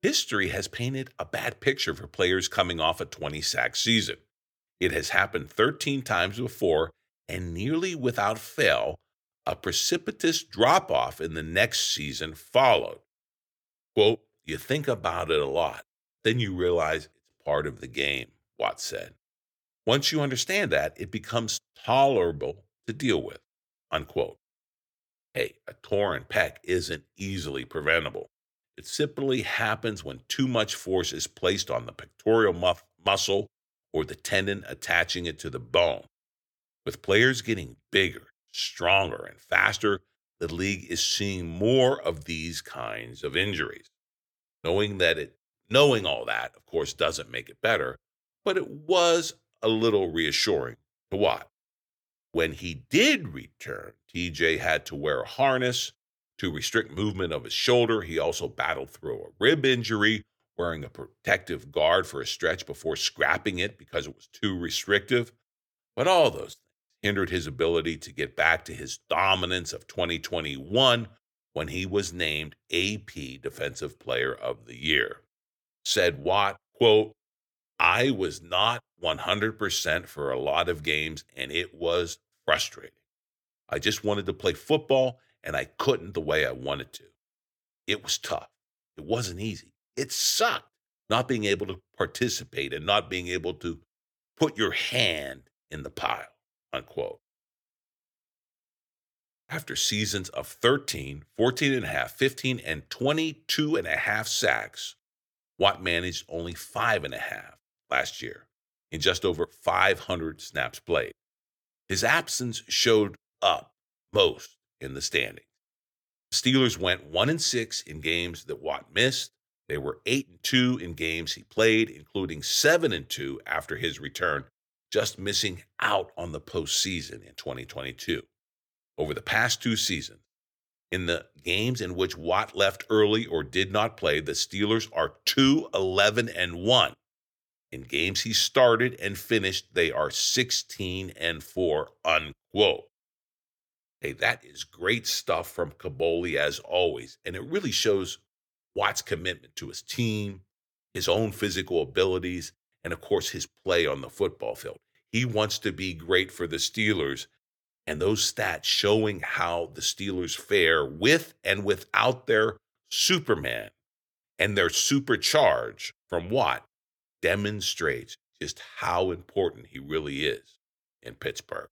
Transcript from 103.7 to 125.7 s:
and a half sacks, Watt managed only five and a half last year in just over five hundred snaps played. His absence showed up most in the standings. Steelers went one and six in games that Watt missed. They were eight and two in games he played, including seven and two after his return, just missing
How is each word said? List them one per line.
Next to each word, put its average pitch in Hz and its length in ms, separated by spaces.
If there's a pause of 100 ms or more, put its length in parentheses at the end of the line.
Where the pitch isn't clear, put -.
and 92 120
a - 100
half 107 320
sacks, - 640 (640)
Watt 92 240
managed 87 460
only 85 260
five 107 500
and 67 100
a 55 40
half - 400 (320)
last - 320
year 50 260 (420)
in 80 100
just 90 240
over 85 220
five 92 540
hundred 80 400
snaps - 380
played. 64 340 (760)
His 95 160
absence 127 640
showed 107 480 (260)
up 90 320 (380)
most - 440 (240)
in 67 140
the 69 80
standings. 60 440 (840)
Steelers 127 460
went 92 260
one 85 240
and 156 140
six 117 400
in 78 180
games 85 440
that 71 180
Watt 76 320
missed. 127 380 (360)
They - 80
were 71 300
eight 135 220
and - 140
two 127 380
in 87 140
games 80 400
he - 80
played, 110 480
including 78 520
seven 160 500
and 78 160
two 69 380
after 80 300
his 78 240
return, 73 440 (460)
just - 280
missing 98 460 (160)